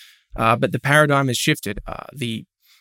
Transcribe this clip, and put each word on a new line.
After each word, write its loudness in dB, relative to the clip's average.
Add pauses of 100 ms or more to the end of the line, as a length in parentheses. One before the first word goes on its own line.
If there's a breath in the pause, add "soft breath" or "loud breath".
(360 loud breath)
Uh, 2
but 0
the -4
paradigm 4
has -2
shifted. -2
Uh, -12
the -6 (360 soft breath)